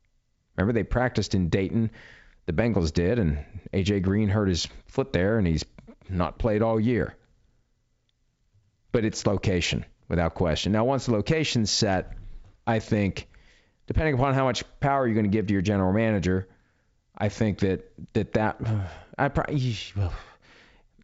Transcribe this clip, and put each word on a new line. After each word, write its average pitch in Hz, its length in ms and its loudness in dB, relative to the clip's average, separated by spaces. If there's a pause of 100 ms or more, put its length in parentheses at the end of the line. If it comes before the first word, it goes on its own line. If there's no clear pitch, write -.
(560)
Remember, 104 160 2
they 107 120 0
practiced 120 500 0
in 90 140 2
Dayton, 101 420 0 (560)
the 87 60 -2
Bengals 98 400 2
did, 92 260 2
and 76 260 0 (280)
A 95 100 0
J 101 160 0
Green 98 300 2
hurt 101 200 2
his 87 200 -2 (180)
foot 135 260 -4
there, 98 260 2
and 98 80 2
he's 78 180 0 (440)
not 87 300 -2
played 107 240 2
all 113 160 2
year. 110 380 0 (1800)
But 113 120 2
it's - 220 -4
location, 98 580 0 (240)
without 85 260 0
question. 82 380 0
Now, 110 120 2
once 131 220 0
the 123 60 0
location's 117 580 0
set, 95 420 0 (540)
I 113 120 2
think, 104 500 -2 (580)
depending 156 280 2
upon 131 200 2
how 135 100 2
much 123 200 0 (160)
power 139 260 2
you're 110 100 2
gonna 107 120 2
give 98 200 2
to 107 40 2
your 98 100 2
general 95 300 2
manager, 95 560 2 (720)
I 107 100 0
think 107 300 0
that, 95 340 -2 (220)
that, 104 180 -2
that, 107 280 0 (300)
<sighs> - 280 -14
I 139 100 0
pro-, 120 840 -2 (920)